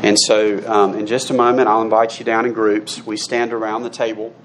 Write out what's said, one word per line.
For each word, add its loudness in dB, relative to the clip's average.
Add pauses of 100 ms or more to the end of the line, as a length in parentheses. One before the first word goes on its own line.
And 4
so, 2
um, 2
in -4
just -4
a -2
moment, 4
I'll 4
invite 2
you -10
down 0
in -2
groups. -2
We -6
stand -4
around -6
the -8
table -6 (120)